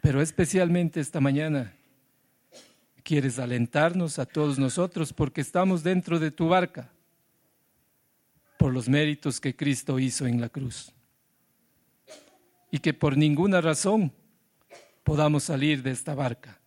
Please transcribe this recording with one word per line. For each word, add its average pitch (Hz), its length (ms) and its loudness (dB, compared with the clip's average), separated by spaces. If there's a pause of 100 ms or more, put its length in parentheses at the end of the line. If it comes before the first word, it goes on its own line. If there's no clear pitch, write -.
pero 139 200 4
especialmente 175 760 2
esta 143 220 -4
mañana 139 520 0 (1300)
quieres 135 380 0
alentarnos 147 800 0
a 127 60 -2
todos 147 340 -2
nosotros 170 540 -2
porque 151 260 -2
estamos 180 440 0
dentro 175 360 0
de 156 120 -2
tu 160 180 -2
barca 175 420 0 (1700)
por 135 160 2
los 123 160 -4
méritos 147 500 0
que 131 160 -4
Cristo 139 440 -2
hizo 131 280 -2
en 120 140 0
la 117 80 -6
cruz. - 420 -12 (1800)
Y 139 60 -4
que 156 140 0
por 143 240 0
ninguna 160 420 4
razón 165 540 0 (920)
podamos 151 400 2
salir 143 400 0
de 131 80 -2
esta 139 240 -8
barca. 131 520 -6